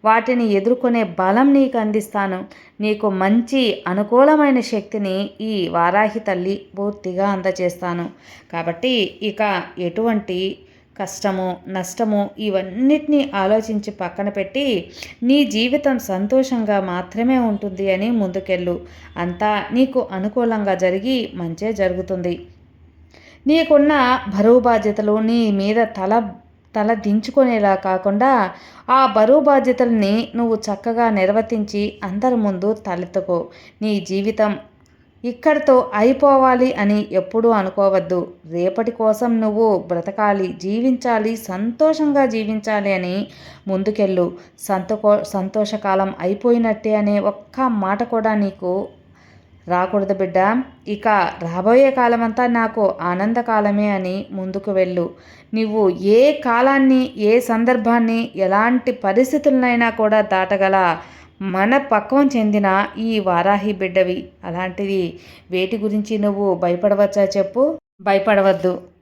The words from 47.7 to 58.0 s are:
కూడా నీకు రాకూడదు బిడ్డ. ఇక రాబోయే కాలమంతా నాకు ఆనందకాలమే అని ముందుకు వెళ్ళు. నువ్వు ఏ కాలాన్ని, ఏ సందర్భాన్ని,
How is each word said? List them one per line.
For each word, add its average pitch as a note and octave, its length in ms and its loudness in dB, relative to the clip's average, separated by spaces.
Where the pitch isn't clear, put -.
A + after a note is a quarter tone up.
కూడా A3 320 -2
నీకు G3 520 -4
రాకూడదు F#3+ 460 0
బిడ్డ. F#3+ 500 0
ఇక G#3 200 -4
రాబోయే G#3+ 480 4
కాలమంతా A#3+ 560 0
నాకు A3+ 540 0
ఆనందకాలమే G#3 880 0
అని F#3+ 420 -4
ముందుకు G3 400 -6
వెళ్ళు. F3+ 380 0
నువ్వు G#3+ 360 2
ఏ G#3 420 4
కాలాన్ని, C4 680 2
ఏ G#3+ 220 4
సందర్భాన్ని, A#3 960 0